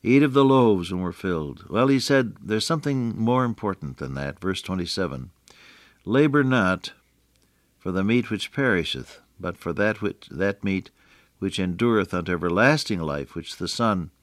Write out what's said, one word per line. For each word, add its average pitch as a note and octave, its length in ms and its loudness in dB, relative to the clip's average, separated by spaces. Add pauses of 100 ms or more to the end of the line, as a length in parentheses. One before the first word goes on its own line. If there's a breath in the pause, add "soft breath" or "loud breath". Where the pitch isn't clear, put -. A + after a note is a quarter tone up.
"Eat C3+ 220 6
of C#3 100 0
the C#3 100 6
loaves A2 480 6
and F#2 120 -4
were F2 100 -4
filled." D#2+ 560 -6
Well, A#2 180 2
he C3+ 120 4
said, C3 420 2
"There's G#2+ 240 -2
something C3+ 500 -2
more A#2+ 300 2
important G2 520 -6
than C2+ 180 -8
that." C#2+ 240 -6
Verse F#2+ 240 -4
twenty-seven, F2 680 -6 (760 soft breath)
"Labor C#3+ 400 2
not G2+ 500 0 (840)
for F#2 140 -8
the F#2 120 0
meat A#2 280 2
which G2+ 200 -6
perisheth, F2+ 680 -2 (200)
but F2+ 160 -8
for - 180 -8
that G2+ 280 0
which, - 300 -6
that G2 320 -4
meat F#2+ 260 -2 (480 soft breath)
which G2 220 -4
endureth G2 520 0
unto F2 200 -4
everlasting F#2 680 2
life, D2 340 -6
which - 220 -12
the F2 100 -8
Son F#2+ 420 -2 (140)